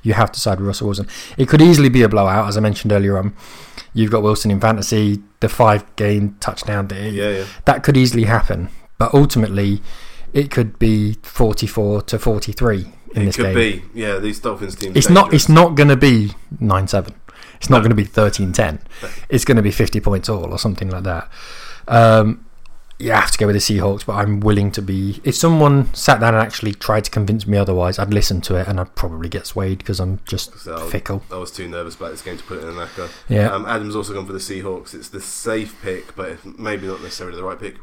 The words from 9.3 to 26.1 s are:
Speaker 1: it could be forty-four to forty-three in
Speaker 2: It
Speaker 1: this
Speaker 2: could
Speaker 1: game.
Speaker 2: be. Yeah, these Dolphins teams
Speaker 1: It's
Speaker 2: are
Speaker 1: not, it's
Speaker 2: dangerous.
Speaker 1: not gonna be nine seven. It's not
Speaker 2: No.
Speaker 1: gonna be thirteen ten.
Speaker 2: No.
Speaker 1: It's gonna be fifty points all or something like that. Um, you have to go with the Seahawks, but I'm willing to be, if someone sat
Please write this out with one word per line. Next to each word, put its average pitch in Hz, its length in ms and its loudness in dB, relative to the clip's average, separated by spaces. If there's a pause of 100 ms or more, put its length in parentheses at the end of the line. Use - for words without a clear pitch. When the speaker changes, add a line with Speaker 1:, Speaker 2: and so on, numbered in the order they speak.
Speaker 1:
it 143 180 0
could 113 260 -2
be 107 360 2 (100)
forty-four 107 800 0
to - 160 -4
forty-three 104 640 -2 (300)
in 107 60 0
Speaker 2:
It 101 40 2
Speaker 1:
this 95 100 0
Speaker 2:
could 98 180 -2
Speaker 1:
game. - 20 -2 (380)
Speaker 2:
be. 113 60 -10
Yeah, 101 200 -4
these 104 200 -6
Dolphins 101 360 -8
teams 95 200 -8
Speaker 1:
It's 139 140 4
Speaker 2:
are 175 40 8
Speaker 1:
not, 190 200 6
it's 147 140 4
Speaker 2:
dangerous. 170 220 8
Speaker 1:
not 151 60 -2
gonna 143 220 6
be 117 340 4 (280)
nine 95 280 0
seven. - 280 -4 (420)
It's - 120 2
not 127 100 8
Speaker 2:
No. 107 40 4
Speaker 1:
gonna 110 120 4
be 104 100 2
thirteen 98 480 0
ten. 78 260 0 (220)
Speaker 2:
No. - 80 -10 (200)
Speaker 1:
It's 123 140 0
gonna 117 200 4
be 101 80 2
fifty 110 280 0
points 98 300 0
all 87 220 -6
or 90 80 -8
something 98 300 -4
like 92 140 -6
that. 87 260 -6 (580)
Um, 110 580 4 (540)
you 117 120 -6
have - 200 0
to - 60 8
go 104 100 2
with 104 80 2
the 101 40 0 (200)
Seahawks, 98 260 -2
but 104 120 -4
I'm 101 240 -2
willing 101 320 2
to 104 80 -6
be, 98 420 -6
if 135 100 -2
someone 151 600 4
sat - 260 2